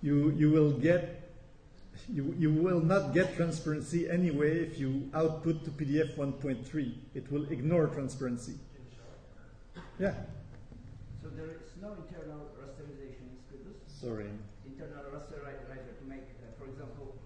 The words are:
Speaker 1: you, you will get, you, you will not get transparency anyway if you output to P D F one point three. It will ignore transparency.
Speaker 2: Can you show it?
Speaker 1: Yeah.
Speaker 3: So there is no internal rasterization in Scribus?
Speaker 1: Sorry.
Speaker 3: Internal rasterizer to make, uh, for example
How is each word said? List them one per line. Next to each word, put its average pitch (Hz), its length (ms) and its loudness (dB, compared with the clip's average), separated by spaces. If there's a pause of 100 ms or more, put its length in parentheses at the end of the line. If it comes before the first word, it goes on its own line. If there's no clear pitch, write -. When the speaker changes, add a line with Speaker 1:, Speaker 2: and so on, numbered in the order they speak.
Speaker 1:
you, 147 300 6
you 151 180 8
will 151 220 10
get, 156 580 4 (760)
you, 143 300 -2
you 156 160 6
will 175 260 6
not 160 340 6
get 180 220 6
transparency 160 720 0
anyway 165 520 4
if - 180 -4
you 139 340 0
output 160 520 2
to 160 60 -6
P - 120 -4
D 147 180 4
F 143 160 0
one 139 140 0
point 131 340 -2
three. 131 320 -2 (180)
It - 140 -8
will 143 220 0
ignore 151 360 4
transparency. 127 640 -2 (200)
Speaker 2:
Can - 120 -18
you - 100 -18
show - 80 -16 (720)
it? 175 60 -12 (180)
Speaker 1:
Yeah. 190 140 2 (1080)
Speaker 3:
So 156 140 -10
there 160 120 -8
is 160 200 -12 (140)
no 208 160 -10 (100)
internal 151 480 -12
rasterization 139 720 -14
in 254 160 -14
Scribus? - 320 -16 (120)
Speaker 1:
Sorry. 110 420 -6 (360)
Speaker 3:
Internal 139 440 -12
rasterizer 135 880 -12
to 135 80 -14
make, 135 160 -10 (160)
uh, 113 220 -16
for 135 100 -12
example 113 560 -12